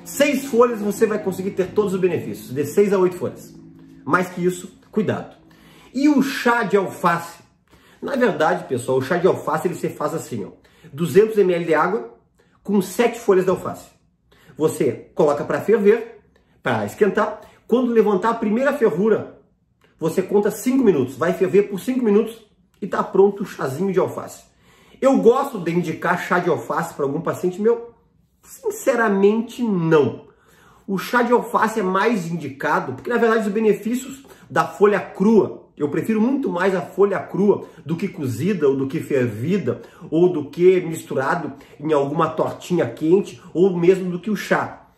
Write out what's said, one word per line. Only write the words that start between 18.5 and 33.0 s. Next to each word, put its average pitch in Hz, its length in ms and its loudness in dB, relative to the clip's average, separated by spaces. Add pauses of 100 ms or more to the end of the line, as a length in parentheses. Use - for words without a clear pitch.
fervura, 208 680 0 (600)
você 160 240 -2
conta 202 280 0
cinco 262 320 -2
minutos. 147 340 2
Vai 175 180 0
ferver 190 300 2
por 190 140 -8
cinco 254 260 -4
minutos 208 400 0 (360)
e 196 60 -8
tá 170 180 -4
pronto 202 380 2
o 175 40 -6
chazinho 165 460 -4
de 175 80 2
alface. - 500 -6 (500)
Eu 262 180 4
gosto 240 400 4
de 170 140 -4
indicar 175 480 -2
chá 180 180 -2
de 170 100 0
alface 151 460 -2
pra 147 100 -4
algum 143 160 -4
paciente 180 400 -4
meu? 233 320 0 (480)
Sinceramente, 226 1200 0
não. 160 640 2 (600)
O 196 120 -4
chá 240 240 0
de 233 100 2
alface 208 480 0
é - 20 -2
mais 190 440 0
indicado, 151 680 -4
porque - 160 -10